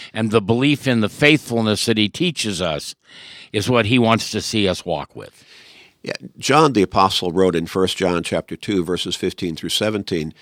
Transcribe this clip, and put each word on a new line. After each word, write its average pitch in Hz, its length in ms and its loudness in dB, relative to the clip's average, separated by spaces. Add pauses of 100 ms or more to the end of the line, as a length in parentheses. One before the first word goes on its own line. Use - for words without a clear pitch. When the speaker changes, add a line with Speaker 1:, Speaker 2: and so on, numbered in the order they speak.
(140)
Speaker 1:
and 110 180 -2
the 110 100 4
belief 127 460 0
in 117 140 2
the 104 80 0
faithfulness 117 760 2
that 110 120 2
he 104 120 2
teaches 110 520 -4
us 78 340 -6 (560)
is 107 180 -2
what 117 160 4
he 123 140 4
wants 113 320 2
to 107 100 -4
see 104 260 0
us 90 180 -2
walk 78 300 -6
with. - 280 -18 (580)
Speaker 2:
Yeah, - 120 -8 (240)
John 147 360 4
the 107 80 4
Apostle 95 500 2
wrote 90 240 4
in 85 120 -2
First 92 300 -2
John 87 260 0
chapter 82 320 -6
two, 95 280 -2
verses 87 320 -4
fifteen 90 400 -6
through 82 140 -8
seventeen, 98 720 -4